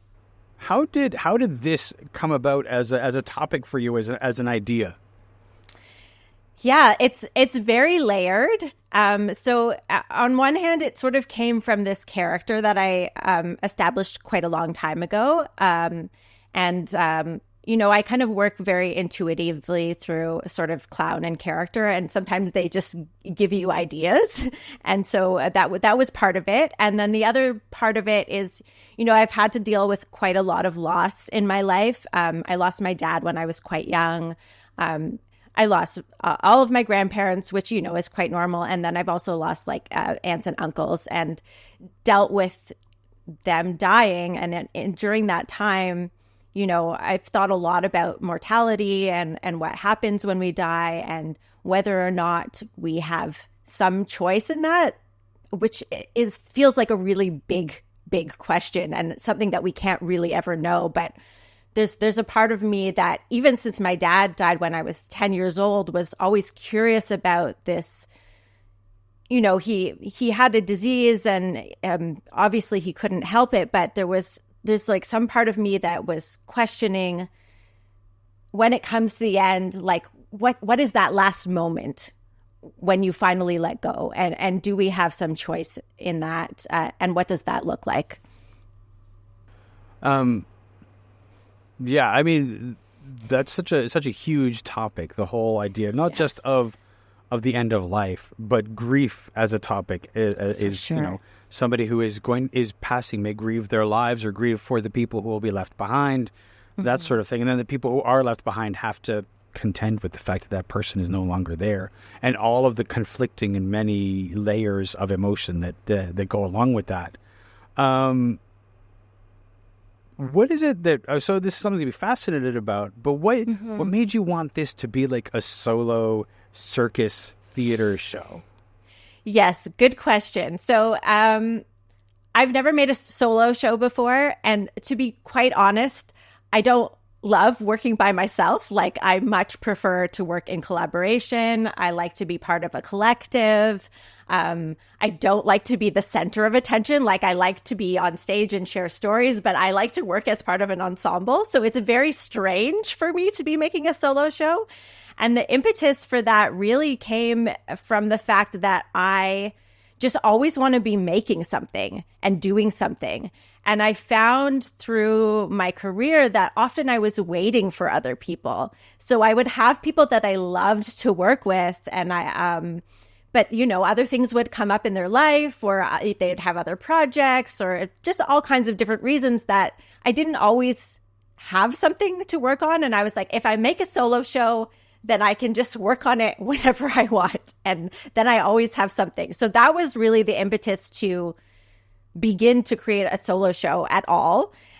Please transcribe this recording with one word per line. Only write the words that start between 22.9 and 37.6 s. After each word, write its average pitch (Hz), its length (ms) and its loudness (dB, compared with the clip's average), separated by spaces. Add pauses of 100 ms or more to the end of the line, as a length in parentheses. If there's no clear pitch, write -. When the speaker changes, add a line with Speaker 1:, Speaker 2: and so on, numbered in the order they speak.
Speaker 2:
give 196 160 2
you 185 200 -2
ideas. 180 840 0
<laughs> - 40 -20 (260)
And 196 200 0
so, 185 320 0
uh, 156 120 0
that 185 140 4
w-, 175 180 0
that 220 160 4
was 254 120 4
part 190 280 0
of 180 100 -4
it. 262 320 2
And 208 180 2
then 208 140 0
the 220 140 2
other 247 360 2 (100)
part 220 260 0
of 202 100 -2
it 214 220 0
is, 196 340 -6 (340)
you 226 60 -2
know, 226 100 6
I've 220 180 6
had 214 200 2
to 240 80 -4
deal 202 300 2
with 202 220 -2
quite 185 260 0
a 190 40 4
lot 180 240 0
of 170 120 -2
loss 175 500 -2
in 208 180 0
my 196 140 0
life. 196 540 0
Um, 165 340 -2
I 180 80 -2
lost 180 260 -2
my 185 120 -2
dad 165 280 -2
when 170 160 -4
I 165 80 -4
was 165 140 -8
quite - 300 -8
young. 165 480 -2 (400)
Um, 160 420 -4 (360)
I 220 100 4
lost, 180 340 0 (240)
uh, - 180 0
all 240 220 8
of 240 80 0
my 247 120 2
grandparents, 196 680 0
which, 190 180 -4